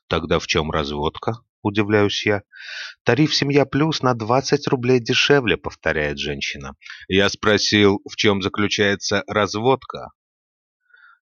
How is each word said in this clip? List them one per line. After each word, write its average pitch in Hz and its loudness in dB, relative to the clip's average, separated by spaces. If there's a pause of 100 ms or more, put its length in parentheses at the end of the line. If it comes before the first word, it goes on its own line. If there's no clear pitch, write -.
«Тогда 82 0
в - -6
чем 76 -2
разводка?» — 76 -4 (220)
удивляюсь 104 0
я. 104 0 (580)
«Тариф 135 2
«Семья 139 2
Плюс» 147 0
на 127 2
двадцать 123 0
рублей 127 2
дешевле», — 120 2
повторяет 76 -4
женщина. 71 -8 (320)
Я 98 4
спросил, 104 2
в - -14
чем 98 0
заключается 101 -2
разводка. 104 -2 (1160)